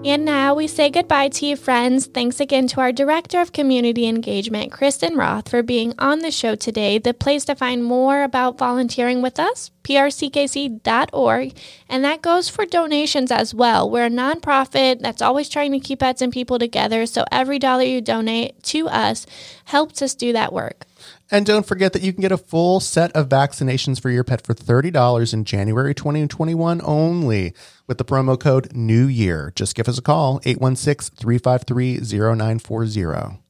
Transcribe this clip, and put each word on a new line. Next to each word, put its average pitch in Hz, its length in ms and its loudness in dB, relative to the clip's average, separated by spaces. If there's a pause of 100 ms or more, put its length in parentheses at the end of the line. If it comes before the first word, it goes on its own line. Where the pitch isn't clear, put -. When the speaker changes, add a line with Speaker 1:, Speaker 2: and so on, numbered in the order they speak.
Speaker 1:
And 294 160 0
now 277 300 2
we 311 140 0
say 294 240 2
goodbye 294 380 2
to 285 180 -4
you, 285 80 -2
friends. 254 500 0
Thanks 247 340 -4
again 269 280 2
to 262 120 -4
our 254 120 2
Director 311 500 0
of 349 120 -2
Community 240 520 2
Engagement, 220 680 -4
Kristen 285 460 -2
Roth, 196 320 -2
for 240 140 0
being 233 340 -2
on 294 220 0
the 330 100 -4
show 226 240 -2
today. 214 460 -2
The 240 120 0
place 277 340 0
to 285 100 -2
find 247 280 -2
more 254 380 2
about 254 380 0
volunteering 247 640 0
with 254 160 -4
us, 392 320 -2 (100)
P 277 160 0
R 277 140 4
C 294 180 -6
K 285 160 0
C 277 240 -4
dot 226 420 0
org, 254 460 0 (320)
and 262 140 -2
that 320 180 -2
goes 349 280 2
for 403 180 -4
donations 302 640 0
as 220 240 0
well. 220 340 4
We're 240 160 2
a 233 40 0
nonprofit 269 920 0
that's 220 240 -4
always 285 260 2
trying 294 220 0
to 277 80 0
keep 269 220 -6
pets 254 200 0
and 247 100 0
people 247 280 -4
together, 226 480 0
so - 240 -2
every 262 260 0
dollar 254 240 2
you 254 180 0
donate 226 680 -2
to 320 220 -2
us - 380 0 (380)
helps 294 400 -2
us 269 100 -4
do 240 200 -2
that 220 200 -2
work. - 320 -8 (460)
Speaker 2:
And 202 120 4
don't 214 220 2
forget 190 280 0
that 185 100 -2
you 190 100 0
can 190 80 -4
get 190 100 2
a 180 60 2
full 175 420 2
set 165 340 0
of 147 160 0
vaccinations 135 680 0
for 127 120 -2
your 123 120 2
pet 120 220 -2
for - 80 -2
thirty 135 380 2
dollars 123 420 2
in 110 120 -2
January 110 500 0
twenty 151 320 -2
twenty-one 165 560 -2
only 151 720 0 (320)
with 123 120 -4
the 123 60 -4
promo 131 340 2
code 131 360 2
New 117 300 4
Year. 92 500 0
Just - 200 -4
give 117 120 -2
us 120 120 -2
a - 40 -10
call, 147 420 2
eight 127 140 0
one 127 160 2
six, - 340 -2
three 120 280 -2
five 127 260 0
three, 123 400 -2
zero 107 320 0
nine 110 240 -2
four 113 260 -4
zero. 95 540 -4 (100)